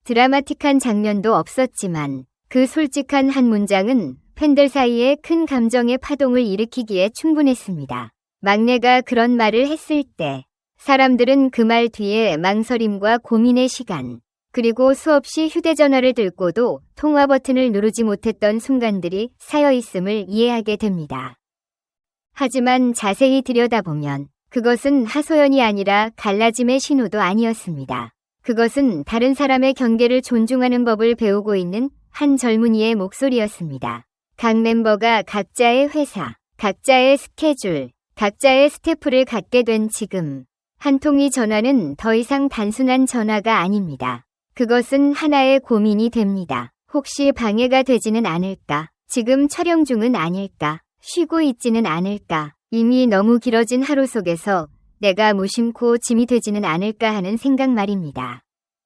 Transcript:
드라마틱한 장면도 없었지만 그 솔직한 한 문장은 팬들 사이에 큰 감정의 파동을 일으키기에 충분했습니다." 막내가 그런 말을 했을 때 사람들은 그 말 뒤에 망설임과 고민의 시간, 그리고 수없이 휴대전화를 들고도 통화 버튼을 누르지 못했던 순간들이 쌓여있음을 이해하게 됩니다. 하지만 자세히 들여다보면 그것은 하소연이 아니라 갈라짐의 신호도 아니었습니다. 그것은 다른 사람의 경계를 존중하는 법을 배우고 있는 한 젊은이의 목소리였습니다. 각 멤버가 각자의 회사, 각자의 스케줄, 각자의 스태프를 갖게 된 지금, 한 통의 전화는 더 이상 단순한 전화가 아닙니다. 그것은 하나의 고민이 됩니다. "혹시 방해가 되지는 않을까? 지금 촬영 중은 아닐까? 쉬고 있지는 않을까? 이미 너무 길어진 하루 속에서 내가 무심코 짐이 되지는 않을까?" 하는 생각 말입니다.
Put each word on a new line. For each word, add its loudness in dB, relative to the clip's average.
드라마틱한 2
장면도 0
없었지만 -4
그 2
솔직한 -2
한 2
문장은 0
팬들 4
사이에 0
큰 0
감정의 0
파동을 0
일으키기에 -2
충분했습니다." -2
막내가 2
그런 0
말을 2
했을 -4
때 -6
사람들은 4
그 0
말 2
뒤에 -2
망설임과 0
고민의 2
시간, -10
그리고 2
수없이 0
휴대전화를 2
들고도 -2
통화 2
버튼을 0
누르지 0
못했던 -2
순간들이 -2
쌓여있음을 -2
이해하게 -2
됩니다. -6
하지만 0
자세히 2
들여다보면 -2
그것은 2
하소연이 2
아니라 0
갈라짐의 0
신호도 0
아니었습니다. -4
그것은 0
다른 0
사람의 0
경계를 2
존중하는 0
법을 2
배우고 0
있는 -4
한 0
젊은이의 2
목소리였습니다. -4
각 0
멤버가 2
각자의 0
회사, -4
각자의 2
스케줄, -4
각자의 2
스태프를 -2
갖게 -2
된 -2
지금, -8
한 0
통의 2
전화는 0
더 0
이상 0
단순한 0
전화가 -2
아닙니다. -4
그것은 2
하나의 2
고민이 0
됩니다. -4
"혹시 0
방해가 0
되지는 0
않을까? -4
지금 0
촬영 0
중은 0
아닐까? -6
쉬고 -2
있지는 0
않을까? -4
이미 2
너무 4
길어진 0
하루 0
속에서 -4
내가 2
무심코 -2
짐이 0
되지는 -2
않을까?" -2
하는 -4
생각 0
말입니다. -4